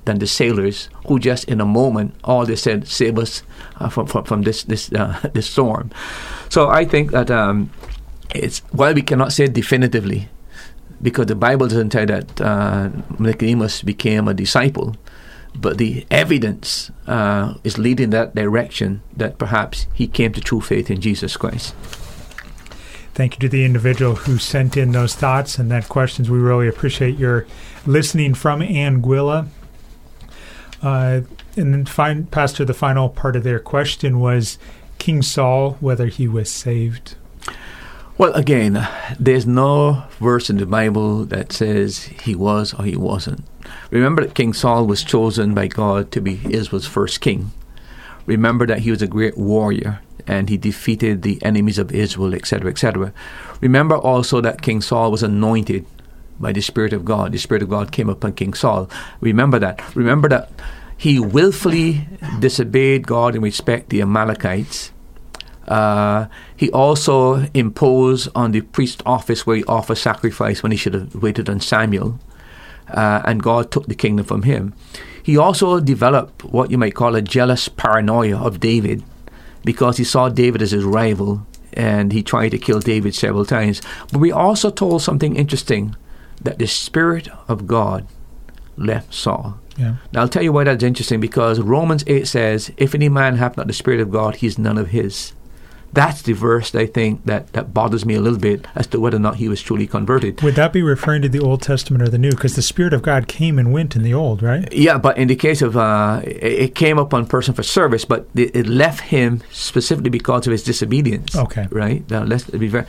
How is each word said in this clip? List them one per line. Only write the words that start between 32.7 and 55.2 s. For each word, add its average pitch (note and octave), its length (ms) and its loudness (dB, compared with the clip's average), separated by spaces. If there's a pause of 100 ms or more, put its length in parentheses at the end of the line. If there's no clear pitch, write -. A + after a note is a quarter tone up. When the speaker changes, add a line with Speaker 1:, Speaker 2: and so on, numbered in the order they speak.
Speaker 2:
final C3+ 340 2
part B2+ 260 -2
of A#2 80 0
their A#2+ 140 0
question C#3 600 0
was B2 400 0 (400)
King D3+ 240 2
Saul, C3+ 560 2
whether B2 260 0
he A#2+ 220 -2
was A2 240 -2
saved. A#2 640 -4 (1040)
Speaker 1:
Well, F3+ 140 4
again, A2+ 540 2 (320)
there's B2 280 4
no C#3 560 4 (160)
verse A#2+ 320 2
in G2+ 60 2
the G2 100 -2
Bible G#2+ 580 0
that G2 260 -6
says G#2 520 -2
he - 320 -6
was G#2 400 0
or G2 100 -6
he G#2 100 -2
wasn't. F#2+ 480 -4 (460)
Remember C#3 340 2
that - 120 -6
King A2+ 180 2
Saul A#2 320 2
was G#2 180 0
chosen A2 520 2
by G2 120 0
God G2+ 440 -2
to A#2 100 -4
be F#2+ 180 -4 (100)
Israel's G2+ 380 -4
first - 340 -2
king. G2 300 -2 (760)
Remember A#2 400 2
that A2+ 120 0
he A2+ 120 0
was G#2+ 100 0
a G#2+ 60 0
great G#2+ 300 -2
warrior G#2 640 0 (260)
and G2 220 -2
he G#2 80 0
defeated G#2+ 640 0
the G2+ 220 -2
enemies G#2 360 2
of F#2+ 120 -2
Israel, F#2+ 440 0
et - 100 -8
cetera, F#2 240 -2
et - 80 -6
cetera. G2 360 -2 (480)
Remember C#3+ 340 4
also B2 460 2
that A2+ 200 -2
King A2 200 0
Saul A2+ 300 0
was A2 120 0